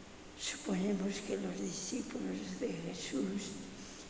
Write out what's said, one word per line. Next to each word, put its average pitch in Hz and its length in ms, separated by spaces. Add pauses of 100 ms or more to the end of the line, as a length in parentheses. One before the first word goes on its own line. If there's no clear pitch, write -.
(400)
suponemos 190 840
que 196 120
los 185 220
discípulos 196 1000
de 247 80
Jesús 180 840 (560)